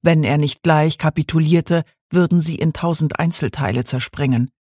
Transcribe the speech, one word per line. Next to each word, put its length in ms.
Wenn 240
er 120
nicht 240
gleich 360
kapitulierte, 880
würden 320
sie 140
in 180
tausend 440
Einzelteile 680
zerspringen. 760